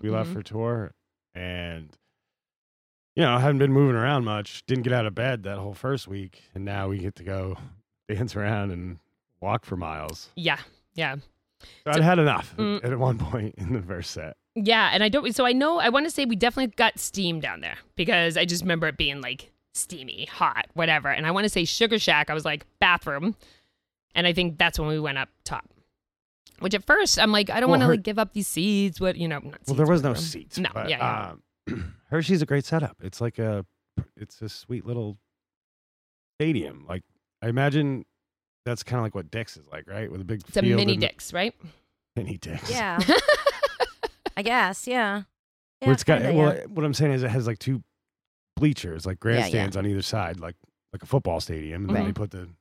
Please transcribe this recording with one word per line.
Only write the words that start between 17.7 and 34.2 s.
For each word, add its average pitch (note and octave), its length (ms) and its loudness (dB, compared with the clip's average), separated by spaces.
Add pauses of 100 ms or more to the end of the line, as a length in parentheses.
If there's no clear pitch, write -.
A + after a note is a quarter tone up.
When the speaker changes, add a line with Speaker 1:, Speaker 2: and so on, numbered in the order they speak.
Speaker 2:
because E3+ 400 2
I F3 80 2
just F3 180 -2
remember E3 240 0
it D3 80 -4
being, C#3+ 240 -4
like, B2+ 320 -12 (220)
steamy, C3+ 580 -10
hot, C#3 420 0
whatever. D#3 360 2
And D3 180 0
I E3 40 2
wanna G3+ 180 2
say F3+ 160 2
Sugar A3+ 340 2
Shack, D3+ 300 2
I D3+ 40 -4
was D#3 120 -4
like, D3+ 200 -4 (140)
"Bathroom." F3 560 2 (800)
And F3 120 2
I F3 60 4
think E3+ 260 0
that's E3+ 220 2
when D#3 80 -2
we D#3 120 0
went D3 180 -4
up C3+ 100 -4 (160)
top. - 240 -10 (920)
Which - 140 -2
at G3 120 0
first, F#4 340 4
I'm G#3+ 140 6
like, G#3 160 2
"I A3 100 0
don't B3+ 100 4
Speaker 1:
Well, C4 100 8
Speaker 2:
wanna, B3+ 80 6
Speaker 1:
Her- - 80 8
Speaker 2:
like, G3 80 0
give G#3 140 -4
up A3 160 0
these G3+ 140 -2
seats." G3 540 0
What, F#3 160 0
you E3 100 -2
know, D3+ 120 -4
not - 280 -14
Speaker 1:
Well, C3+ 80 0
there D3+ 100 6
Speaker 2:
seats, D3 40 6
Speaker 1:
was E3 140 6
no C#3 80 2
Speaker 2:
whatever. G#2+ 140 -2
Speaker 1:
seats, - 320 -10
Speaker 2:
No, F3+ 160 0
Speaker 1:
but, A2 160 -4
Speaker 2:
yeah, D3 80 0 (680)
yeah. - 120 -6
Speaker 1:
um, E2+ 200 -10
<clears throat> - 100 -20
Hershey's E3 320 2
a D3+ 40 0
great C#3+ 180 2
setup. D#3+ 400 -2
It's F#2 160 -12
like A#2 200 -4
a, G#2+ 260 -2 (500)
it's - 260 -18